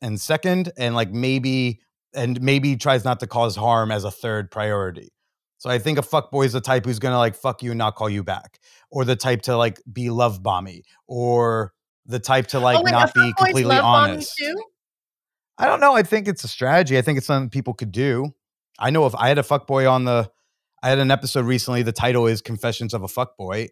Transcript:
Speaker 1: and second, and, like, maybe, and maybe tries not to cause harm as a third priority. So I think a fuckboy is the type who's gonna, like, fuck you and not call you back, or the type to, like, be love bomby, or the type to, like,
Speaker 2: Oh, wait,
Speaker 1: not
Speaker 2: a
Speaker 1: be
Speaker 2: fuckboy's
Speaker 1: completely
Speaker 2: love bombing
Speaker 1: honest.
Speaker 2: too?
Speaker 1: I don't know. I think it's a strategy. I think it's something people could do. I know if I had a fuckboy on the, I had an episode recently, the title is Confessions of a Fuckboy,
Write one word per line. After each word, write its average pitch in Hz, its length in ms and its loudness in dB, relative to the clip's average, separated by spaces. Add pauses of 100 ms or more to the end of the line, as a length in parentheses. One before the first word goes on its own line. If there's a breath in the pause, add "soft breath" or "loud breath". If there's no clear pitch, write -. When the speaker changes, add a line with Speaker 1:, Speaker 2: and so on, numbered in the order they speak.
Speaker 1:
and 107 180 -6
second, 180 560 -2
and, 120 180 -2
like, 113 160 0
maybe, 127 720 -2 (340)
and 123 280 -4
maybe 139 340 2
tries 131 280 2
not 123 160 -2
to 120 60 -8
cause 113 300 -2
harm 110 340 0
as 104 140 -4
a 101 60 -6
third 107 400 -6
priority. 98 600 -6 (460)
So - 120 -14
I 123 80 0
think 147 200 -2
a 143 40 0
fuckboy 143 440 0
is 117 60 0
the 127 80 -2
type 127 240 0
who's 123 160 -4
gonna, 127 180 0
like, 117 160 2
fuck - 280 -6
you 120 100 -8
and 113 60 -6
not 107 180 -2
call 110 140 -4
you 101 120 -4
back, - 360 -10 (320 soft breath)
or 135 140 -2
the 127 120 0
type 123 260 -2
to, 123 140 -2
like, 117 240 0 (100)
be 120 200 -6
love 113 320 0
bomby, 92 400 -6 (260 soft breath)
or 120 640 0 (340)
the 120 140 -8
type 131 280 2
to, 135 120 -2
like, 123 180 4
Speaker 2:
Oh, 339 60 2
wait, - 80 0
Speaker 1:
not 120 180 4
Speaker 2:
a - 20 -18
Speaker 1:
be 123 80 2
Speaker 2:
fuckboy's 120 180 4
Speaker 1:
completely 370 260 4
Speaker 2:
love 262 180 4
bombing - 320 4
Speaker 1:
honest. 302 240 -10
Speaker 2:
too? 294 160 -6 (1040)
Speaker 1:
I 247 80 0
don't - 140 2
know. 277 160 6
I 208 80 4
think 208 240 0
it's 180 160 -4
a 117 40 -8
strategy. 135 480 2
I 127 60 4
think 143 160 0
it's - 80 -6
something 135 240 0
people 120 240 -4
could 110 180 -8
do. 131 400 -2 (460)
I 120 120 0
know 151 160 4
if 117 100 0
I 120 120 2
had 143 100 4
a 139 40 0
fuckboy 135 480 0
on 127 140 2
the, 120 260 0 (520)
I 123 80 -2
had 135 100 2
an 135 100 2
episode 131 340 0
recently, 123 380 0
the 117 100 -2
title 120 360 2
is 113 120 0
Confessions 113 540 -6
of 101 80 -6
a 95 60 -10
Fuckboy, 107 640 -8